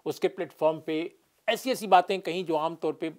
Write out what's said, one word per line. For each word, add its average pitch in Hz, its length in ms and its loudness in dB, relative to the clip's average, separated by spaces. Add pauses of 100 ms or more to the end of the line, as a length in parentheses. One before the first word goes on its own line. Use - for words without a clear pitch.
उसके 156 240 -2
प्लेटफॉर्म 160 580 -2
पे 160 280 -4 (340)
ऐसी 233 240 0
ऐसी 214 140 -4
बातें 185 340 6
कहीं 180 240 -4
जो 165 120 0
आमतौर 160 360 -2
पे 160 260 -6